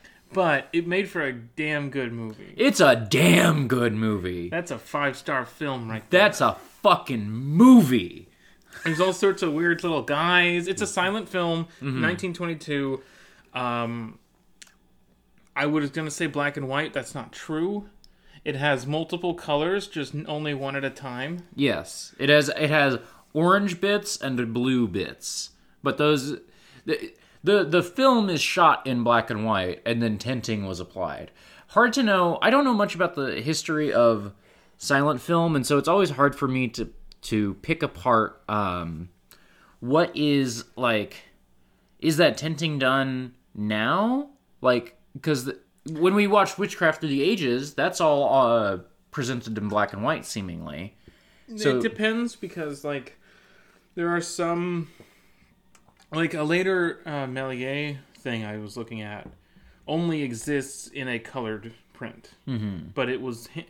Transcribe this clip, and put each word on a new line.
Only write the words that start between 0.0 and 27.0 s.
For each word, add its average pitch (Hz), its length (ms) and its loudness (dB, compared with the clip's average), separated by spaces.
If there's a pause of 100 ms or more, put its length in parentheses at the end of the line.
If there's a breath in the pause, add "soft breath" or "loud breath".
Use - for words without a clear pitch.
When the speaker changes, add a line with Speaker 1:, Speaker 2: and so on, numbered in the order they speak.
Speaker 1:
But 160 420 2
it 170 140 0
made 190 220 -2
for 175 120 -4
a 135 120 -2
damn 143 580 -6
good 131 220 -4
movie. 113 440 -10
Speaker 2:
It's 254 220 2
a 156 160 8
damn 151 720 4
good 120 260 2
movie. 92 560 -2
Speaker 1:
That's 170 220 -6
a 117 80 -8
five-star 139 680 -4
film 127 460 -8
right 110 180 -8
there. 180 120 6
Speaker 2:
That's 202 200 4
a 107 140 4 (260)
fucking 131 480 2
movie. 139 1000 6 (540 loud breath)
Speaker 1:
There's 160 180 0
all 185 120 4
sorts 190 300 0
of 160 100 0
weird 170 300 0
little 165 180 -2
guys. 175 640 2
It's 190 140 -4
a 202 60 -2
silent 190 420 -2
film, 170 360 -2 (160)
Speaker 2:
Mm-hmm. 131 200 -4
Speaker 1:
nineteen 175 320 -2
twenty-two. 147 680 -6 (520 soft breath)
Um, 117 640 -6 (1400)
I 139 100 0
was 147 260 0
gonna 156 200 -6
say 165 160 -4
black 143 300 -2
and 139 100 -6
white. 143 260 -4
That's - 200 -8
not 120 180 -12
true. 196 580 -6 (540 soft breath)
It 147 120 -4
has 135 300 0
multiple 165 500 -4
colors, 170 520 -2
just 143 260 -8
n-, 147 140 -8
only 151 260 -4
one 139 220 -6
at 139 80 -4
a 135 60 -4
time. 135 540 -8 (120)
Speaker 2:
Yes. 120 640 -2
It 139 100 2
has, 147 200 6
it 151 200 -2
has 143 280 4 (360 loud breath)
orange 180 460 2
bits 202 380 -2
and 123 360 -4
blue 123 340 2
bits. - 640 -8 (300 soft breath)
But 135 160 -2
those, 147 420 0 (460 soft breath)
the, - 280 -4 (280 soft breath)